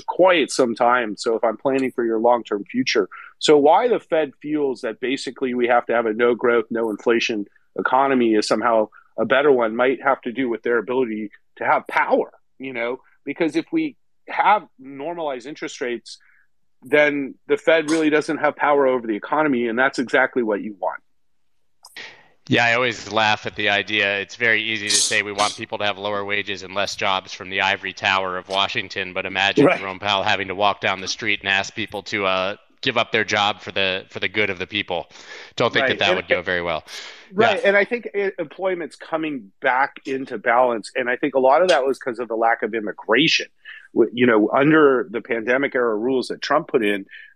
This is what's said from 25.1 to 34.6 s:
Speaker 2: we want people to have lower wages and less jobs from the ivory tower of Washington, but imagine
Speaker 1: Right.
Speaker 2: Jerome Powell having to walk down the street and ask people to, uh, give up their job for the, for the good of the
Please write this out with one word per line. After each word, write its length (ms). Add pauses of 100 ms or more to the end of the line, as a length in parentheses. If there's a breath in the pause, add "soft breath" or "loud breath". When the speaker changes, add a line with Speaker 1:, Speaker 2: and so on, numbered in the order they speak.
Speaker 2:
we 100
want 240
people 220
to 80
have 120
lower 280
wages 360
and 120
less 200
jobs 400
from 160
the 120
ivory 320
tower 440
of 120
Washington, 640
but 120
imagine 400
Speaker 1:
Right. 140
Speaker 2:
Jerome 200
Powell 240
having 260
to 60
walk 260
down 180
the 80
street 320
and 80
ask 260
people 300
to, 220
uh, 300 (260)
give 160
up 160
their 100
job 380
for 100
the, 380
for 100
the 80
good 220
of 100
the 80